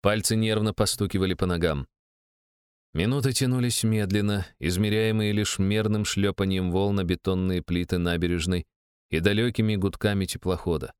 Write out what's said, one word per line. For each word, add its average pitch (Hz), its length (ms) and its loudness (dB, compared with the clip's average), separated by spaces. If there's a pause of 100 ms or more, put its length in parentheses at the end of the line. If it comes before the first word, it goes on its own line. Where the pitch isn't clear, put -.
Пальцы 107 340 0
нервно 110 380 0
постукивали 95 600 0
по 92 120 -2
ногам. 82 420 0 (1040)
Минуты 131 400 0
тянулись 127 500 0
медленно, 104 640 0 (140)
измеряемые 107 720 0
лишь 104 260 -2
мерным 104 480 0
шлёпанием 95 640 0
волн 101 280 0
на 98 60 0
бетонные 92 600 0
плиты 87 340 -2
набережной 87 720 0 (420)
и 80 100 0
далёкими 110 560 2
гудками 98 500 0
теплохода. 85 760 -4